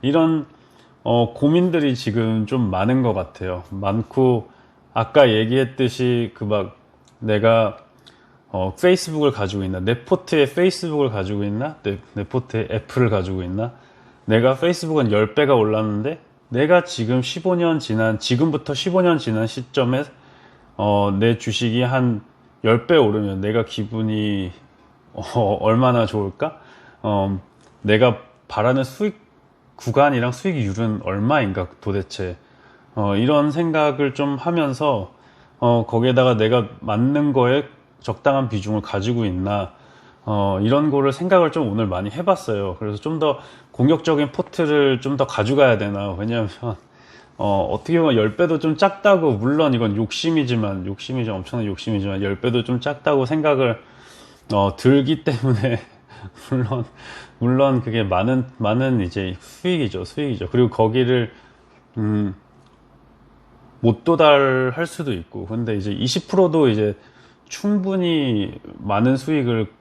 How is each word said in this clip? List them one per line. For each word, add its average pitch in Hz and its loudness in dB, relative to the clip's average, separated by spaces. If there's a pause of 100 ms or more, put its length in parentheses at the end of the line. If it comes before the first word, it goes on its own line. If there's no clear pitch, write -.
이런, 160 2 (560)
어, 117 2
고민들이 160 2
지금 110 -2
좀 120 0
많은 110 0
것 117 2
같아요. 90 -6
많고, 110 0 (440)
아까 123 6
얘기했듯이 120 0
그 - -10
막 101 -2 (420)
내가, 110 2 (720)
어, 92 -4
페이스북을 156 2
가지고 101 -4
있나? 92 -4
내 113 -2
포트에 143 2
페이스북을 160 0
가지고 101 -4
있나? 117 -6
내, 98 -4 (160)
내 104 -6
포트에 113 -4
애플을 113 0
가지고 95 -2
있나? 104 -6 (520)
내가 117 4
페이스북은 160 0
열 104 2
배가 143 4
올랐는데, 107 0 (280)
내가 156 2
지금 123 -2
십오 180 -4
년 170 0
지난, 110 0
지금부터 147 -2
십오 180 0
년 170 2
지난 110 -2
시점에, 127 -2 (720)
어, 101 2
내 113 4
주식이 117 -2
한 123 0 (440)
열 117 4
배 170 4
오르면 104 2
내가 110 0
기분이, 107 -4 (600)
어, 101 -2
얼마나 120 2
좋을까? 107 -6 (440)
어, 98 -2 (420)
내가 107 4 (300)
바라는 127 0
수익 208 -6 (560)
구간이랑 123 0
수익률은 110 -4
얼마인가 101 0 (120)
도대체? 95 -6 (600)
어, 101 0
이런 143 2
생각을 151 0
좀 143 -2
하면서, 139 -2 (480)
어, 120 4
거기에다가 123 4
내가 110 2 (140)
맞는 139 0
거에 135 2 (320)
적당한 135 0
비중을 104 -4
가지고 110 -4
있나? 95 -4 (520)
어, 98 -2
이런 139 2
거를 139 0
생각을 175 2
좀 139 -2
오늘 107 -2
많이 95 -4
해봤어요. 117 -2
그래서 104 -8
좀 156 -6
더 147 0 (320)
공격적인 147 0
포트를 143 0
좀 139 -4
더 131 0
가져가야 123 2
되나? 101 -4
왜냐면, 110 -4 (880)
어, 98 0
어떻게 160 -2
보면 147 2
열 107 0
배도 165 0
좀 156 -2
작다고, 190 2
물론 135 0
이건 110 0
욕심이지만, 113 -2
욕심이죠. 110 -6
엄청난 104 -6
욕심이지만, 98 -4
열 98 -4
배도 120 0
좀 123 -2
작다고 143 0
생각을, 139 0 (720)
어, 98 2
들기 139 2
때문에, 131 -2 (360)
<laughs> - -20
물론, 123 -4 (540)
물론 127 2
그게 113 -2
많은, 110 0 (100)
많은 117 0
이제 92 -4
수익이죠. 131 -4
수익이죠. 117 -6
그리고 123 2
거기를, 120 2 (680)
음, 104 -2 (1500)
못 117 2
도달할 139 4
수도 147 -8
있고, 92 -10
근데 110 -4
이제 101 -4
이십 127 -4
프로도 165 4
이제 107 0 (520)
충분히 175 -2 (200)
많은 113 2
수익을 123 -2 (100)